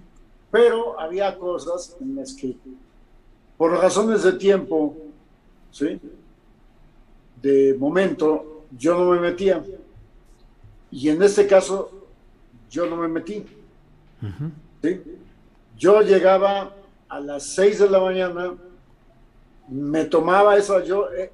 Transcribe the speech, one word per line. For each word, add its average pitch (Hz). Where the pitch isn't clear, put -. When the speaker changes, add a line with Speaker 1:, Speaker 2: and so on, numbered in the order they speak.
Speaker 1:
Pero 233
había 185
cosas 175
en 135
las 135
que, 127
por 165
razones 185
de 180
tiempo, 165
¿sí? 110
De 139
momento, 156
yo 160
no 180
me 175
metía. 175
Y 143
en 160
este 202
caso, 190
yo 165
no 165
me 170
metí. 165
Speaker 2:
Ujú. 110
Speaker 1:
¿Sí? 175
Yo 196
llegaba 190
a 143
las 143
seis 202
de 196
la 196
mañana, 185
me 143
tomaba 190
esa, 196
yo, 180
e-, 185